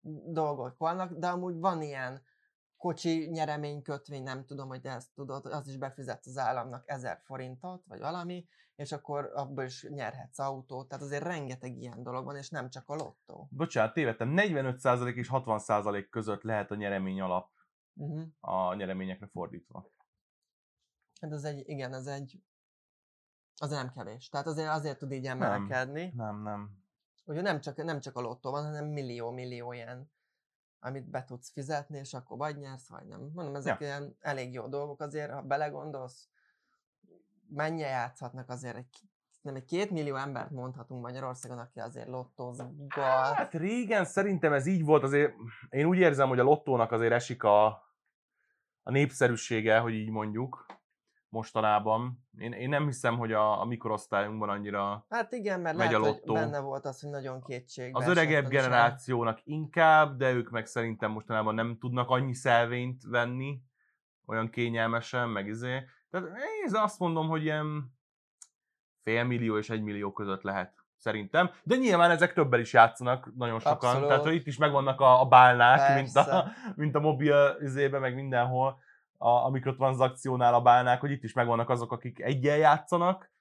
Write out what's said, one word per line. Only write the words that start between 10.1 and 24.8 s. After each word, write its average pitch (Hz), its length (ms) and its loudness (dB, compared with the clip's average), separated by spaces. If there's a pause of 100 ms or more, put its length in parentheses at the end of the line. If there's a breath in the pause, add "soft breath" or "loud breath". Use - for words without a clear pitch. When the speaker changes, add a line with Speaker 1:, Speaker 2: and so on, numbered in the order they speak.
Speaker 1:
autót, 135 500 -10
tehát 139 160 -12
azért 143 200 -6
rengeteg 127 520 -10
ilyen 120 260 -14
dolog 127 220 -10
van, 143 120 -12
és 139 140 -14
nem 127 200 -10
csak 127 180 -18
a 143 60 -8
lottó. - 560 -12
Speaker 2:
Bocsánat, 131 440 0
tévedtem, 117 340 -2
negyvenöt 147 500 0
százalék 123 380 0
és 120 120 -8
hatvan 123 300 -2
százalék 101 500 -2
között 107 340 -6
lehet 107 280 -4
a 107 40 -8
nyeremény 98 460 -4
alap. 92 300 -4 (420)
Speaker 1:
Mhm. 147 280 -10 (200)
Speaker 2:
a 92 340 -4
nyereményekre 95 580 -8
fordítva. 87 580 -14 (1300)
Speaker 1:
Hát 156 120 -10
az 143 120 -10
egy, 143 240 -10
igen, 135 240 -10
az 131 140 -12
egy, 139 340 -12 (1160)
az 147 140 -8
nem 131 220 -8
kevés. 117 360 -16
Tehát 143 180 -8
azért, 156 220 -6
azért 151 300 -4